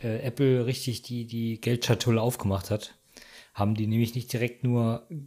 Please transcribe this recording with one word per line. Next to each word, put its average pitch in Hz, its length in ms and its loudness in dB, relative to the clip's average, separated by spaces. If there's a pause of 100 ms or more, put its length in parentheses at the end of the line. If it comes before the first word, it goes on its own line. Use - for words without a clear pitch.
äh, 113 160 -4
Apple 131 480 2
richtig 127 360 -4
die, 120 240 -8
die 117 340 -4
Geldschatulle 120 600 2
aufgemacht 101 500 0
hat, - 260 -4 (580)
haben 104 200 2
die 107 120 -2
nämlich 113 280 2
nicht 123 180 -6
direkt 120 320 -2
nur 120 420 2 (200)